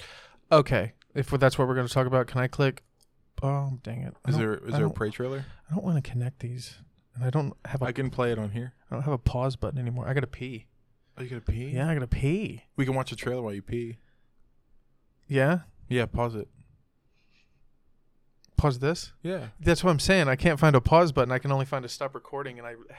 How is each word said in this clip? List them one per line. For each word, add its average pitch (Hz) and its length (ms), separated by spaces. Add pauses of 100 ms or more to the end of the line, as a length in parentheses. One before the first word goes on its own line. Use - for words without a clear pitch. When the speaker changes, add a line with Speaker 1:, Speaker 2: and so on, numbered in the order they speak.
(520)
Speaker 1:
Okay. 131 420 (200)
If 139 180
that's 135 260
what 131 100
we're 127 80
gonna 123 140
talk 131 180
about, 127 200
can 131 120
I 127 80
click? 131 360 (600)
Oh, 139 400
dang 113 200
it. - 200
I 131 60
Speaker 2:
Is 139 80
Speaker 1:
don't, 113 80
Speaker 2:
there, 110 100
is - 60 (120)
Speaker 1:
I 143 40
Speaker 2:
there 151 80
a 156 40
Speaker 1:
don't, - 60
Speaker 2:
Prey 107 140
trailer? 131 340 (260)
Speaker 1:
I 151 40
don't 196 100
wanna 165 180
connect 120 380
these. 120 360 (400)
And 123 100
I 127 60
don't 143 340
have 135 160
a 127 40
Speaker 2:
I 127 60
can 131 200
play 120 200
it 113 60
on 107 140
here. 117 220 (180)
Speaker 1:
I 131 40
don't 120 80
have 147 100
a 127 40
pause 127 380
button 127 240
anymore. 123 280
I 131 60
gotta 135 140
pee. 127 400 (500)
Speaker 2:
Oh, 127 60
you 123 60
gotta 120 120
pee? 120 280
Speaker 1:
Yeah, 139 200
I 160 60
gotta 131 100
pee. 156 600 (100)
Speaker 2:
We 135 100
can 131 80
watch 131 180
a 117 40
trailer 123 260
while 107 140
you 98 80
pee. 117 340 (1300)
Speaker 1:
Yeah? 139 340 (280)
Speaker 2:
Yeah, 123 160
pause 117 300
it. 104 120 (2000)
Speaker 1:
Pause 135 220
this? 151 420
Speaker 2:
Yeah. 165 280 (100)
Speaker 1:
That's 165 240
what 180 80
I'm 151 80
saying. 185 280
I 131 80
can't 151 240
find 151 160
a 123 60
pause 165 300
button. 127 200
I 127 60
can 139 140
only 135 140
find 131 200
a 120 40
stop 135 260
recording, 135 420
and 120 100
I 120 60 (260)